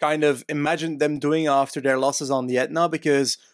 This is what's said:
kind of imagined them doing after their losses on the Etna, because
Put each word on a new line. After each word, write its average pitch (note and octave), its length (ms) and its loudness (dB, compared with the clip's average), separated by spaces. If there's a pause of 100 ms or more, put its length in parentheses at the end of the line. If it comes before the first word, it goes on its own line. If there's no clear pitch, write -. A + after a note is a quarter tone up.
kind D3+ 220 0
of C#3+ 260 2
imagined D3+ 520 -2
them D3 180 0
doing D#3 280 0
after C#3 340 0
their C3 180 2
losses C3+ 320 -2
on B2+ 160 0
the B2 120 2
Etna, E3 300 0
because C#3+ 500 0 (160)